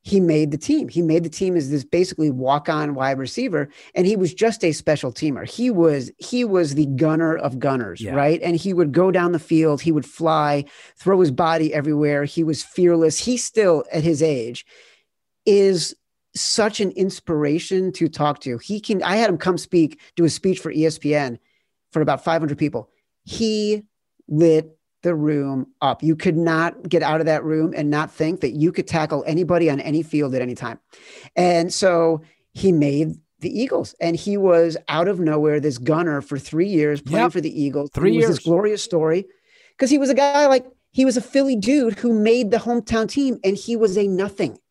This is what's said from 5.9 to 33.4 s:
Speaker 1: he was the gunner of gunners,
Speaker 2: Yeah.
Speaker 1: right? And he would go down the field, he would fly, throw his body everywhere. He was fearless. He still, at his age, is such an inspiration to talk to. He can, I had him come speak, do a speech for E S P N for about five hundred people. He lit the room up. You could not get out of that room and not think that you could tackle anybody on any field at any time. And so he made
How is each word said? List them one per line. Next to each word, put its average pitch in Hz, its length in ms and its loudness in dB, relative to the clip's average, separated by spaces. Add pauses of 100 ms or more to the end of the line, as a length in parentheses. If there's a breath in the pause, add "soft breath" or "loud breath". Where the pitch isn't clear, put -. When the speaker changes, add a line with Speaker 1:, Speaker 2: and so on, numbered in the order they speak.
Speaker 1:
he 247 300 -4
was 175 300 0
the 151 100 2
gunner 156 500 0
of 135 220 -6
gunners, 120 420 -4
Speaker 2:
Yeah. 107 140 -8
Speaker 1:
right? 147 280 2
And 170 140 -2
he 180 160 -4
would 170 200 2
go 180 180 4
down 175 220 0
the 170 60 0
field, 156 440 2
he 160 100 0
would 147 140 -2
fly, 151 580 0 (320 loud breath)
throw 185 240 2
his 170 100 4
body 160 440 0
everywhere. 147 500 0
He 156 180 -4
was 160 200 -2
fearless. 165 560 2
He 247 180 -2
still, 185 560 2
at 156 100 -2
his 156 200 0
age, 123 420 -2 (800 soft breath)
is 196 500 2 (400)
such 220 460 -2
an 190 120 0
inspiration 175 1000 -2
to 170 160 -2
talk 147 320 -2
to. 123 160 -8
He 202 240 -8
can, 196 220 -2
I 185 140 0
had 226 120 2
him 180 80 0
come 180 220 -2
speak, 165 420 0 (160 soft breath)
do 170 80 2
a 151 60 4
speech - 280 -2
for 160 120 -10
E 156 160 0
S 156 120 -2
P 147 160 -2
N 131 240 -2 (540)
for 160 80 0
about 143 240 0
five 165 160 0
hundred 147 160 -4
people. 143 320 -4 (360)
He 214 580 -4 (440)
lit 156 440 4 (320)
the 170 120 0
room 143 520 -2 (160)
up. 131 200 -2
You 156 140 2
could 160 220 0
not 165 500 -2
get 160 140 2
out 156 180 0
of 156 60 -2
that 151 180 0
room 156 320 -2
and 147 140 -2
not 151 200 -2
think 160 300 -4
that 131 120 -2
you 156 200 0
could 190 140 -4
tackle 156 400 -2
anybody 170 420 0
on 160 120 0
any 156 220 -2
field 147 320 -2
at 127 60 -2
any 123 140 -6
time. 113 260 -12 (560 loud breath)
And 175 380 2
so 165 480 2 (320 soft breath)
he 190 180 2
made 147 360 2 (320)